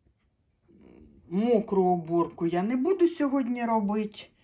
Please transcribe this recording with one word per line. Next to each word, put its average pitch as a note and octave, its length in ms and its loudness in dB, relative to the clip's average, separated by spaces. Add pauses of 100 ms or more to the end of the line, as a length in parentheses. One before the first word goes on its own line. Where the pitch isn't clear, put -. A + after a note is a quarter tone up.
(1300)
Мокру G3+ 540 2
уборку E3+ 640 0
я F3 160 -2
не A3+ 120 -2
буду F4 320 2
сьогодні B3+ 580 -2
робити, G#3+ 540 -2 (240)